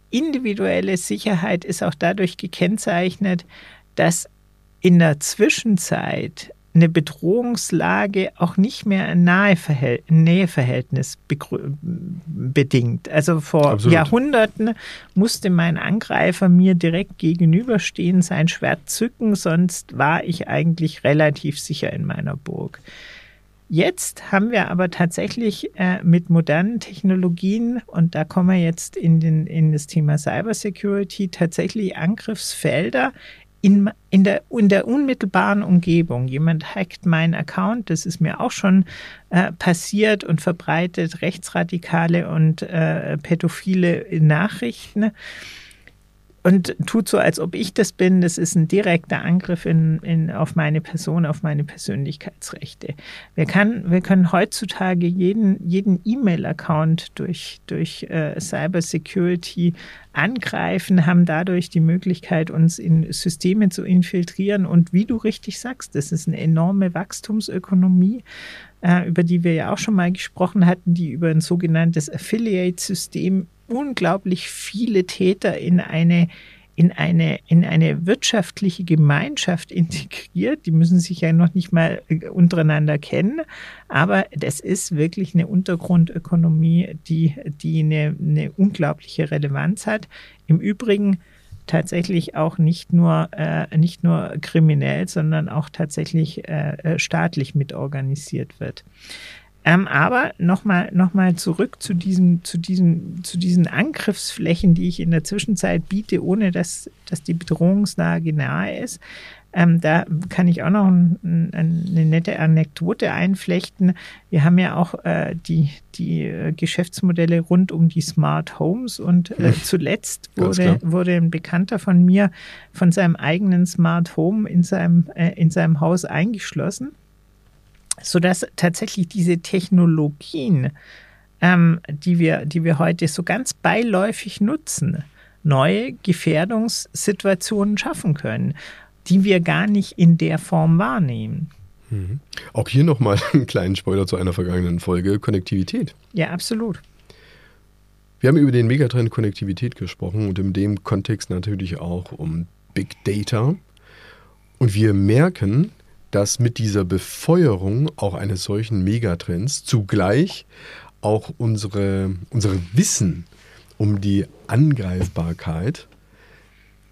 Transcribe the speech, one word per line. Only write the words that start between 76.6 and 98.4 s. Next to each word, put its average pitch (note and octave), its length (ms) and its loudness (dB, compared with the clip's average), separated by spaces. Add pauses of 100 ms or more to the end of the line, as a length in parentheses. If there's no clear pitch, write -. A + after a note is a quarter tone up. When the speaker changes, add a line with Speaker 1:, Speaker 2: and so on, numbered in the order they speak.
Speaker 1:
in E3+ 180 4
eine, E3 540 0
in E3+ 180 6
eine D#3+ 420 2
wirtschaftliche G3 800 -2
Gemeinschaft E3 880 0
integriert. F3+ 920 -4
Die E3+ 60 -2
müssen E3+ 280 6
sich E3+ 220 -4
ja D#3+ 100 2
noch E3+ 220 6
nicht F#3 180 -2
mal, E3 360 0
äh, E3 200 -2
untereinander D#3 680 4
kennen. A3 420 -2 (480)
Aber F#3+ 460 2
das - 260 -6
ist - 340 -4
wirklich E3+ 400 -2
eine F3 120 4
Untergrundökonomie, E3 1500 0 (100)
die, D#3+ 260 0 (120)
die D#3+ 340 -4
eine, D3+ 400 0
eine D3+ 320 -2
unglaubliche D#3+ 800 -2
Relevanz D3 560 -2
hat. G#3+ 200 -4 (400)
Im D#3+ 140 4
Übrigen G3+ 580 0 (480)
tatsächlich F3 680 -2
auch D#3 220 -2
nicht E3 340 0
nur, E3 400 4
äh, D#3 440 -4
nicht E3+ 280 0
nur E3 360 0
kriminell, D3+ 680 2
sondern D#3 400 -2
auch D3 200 -4
tatsächlich, D#3+ 800 -4
äh, D3 280 -4 (180)
äh, - 40 -4
staatlich - 560 -4
mitorganisiert C#3 1080 -6